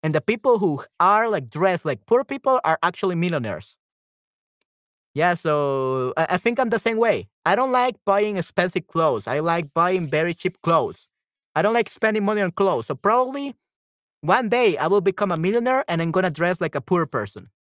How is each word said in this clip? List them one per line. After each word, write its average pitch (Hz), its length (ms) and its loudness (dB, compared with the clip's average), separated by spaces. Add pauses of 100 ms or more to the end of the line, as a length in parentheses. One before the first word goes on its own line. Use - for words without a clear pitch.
And 156 100 -2
the 151 80 2
people 226 380 0
who 165 240 -2 (160)
are, 208 300 4
like, 156 200 -4
dressed 175 360 0
like 139 220 -4
poor 247 180 2
people 269 400 0
are - 180 2
actually 180 320 -2
millionaires. 143 640 -4 (1400)
Yeah, 175 200 2
so 135 840 -2
I, 160 140 2
I 180 80 0
think 240 200 -2
I'm 247 120 0
the 220 100 0
same 226 180 -2
way. 208 300 0 (160)
I 175 100 4
don't 262 160 0
like 247 340 0
buying 208 320 0
expensive 180 520 -2
clothes. 143 400 0
I 131 120 -2
like 170 340 -2
buying 175 340 0
very 160 260 0
cheap - 260 -6
clothes. 139 480 0 (460)
I 156 80 2
don't 214 120 2
like 233 140 0
spending 214 360 -2
money 208 180 0
on 180 100 0
clothes. 170 340 0
So 143 80 -6
probably 254 600 0 (640)
one 214 280 2
day 220 280 2
I 143 100 -2
will 196 140 4
become 190 320 -2
a 165 40 -2
millionaire 233 520 0
and 165 120 -2
I'm 165 120 -2
gonna 185 180 0
dress 170 300 -2
like 165 160 -4
a 139 40 -2
poor 170 240 0
person. - 460 -8 (120)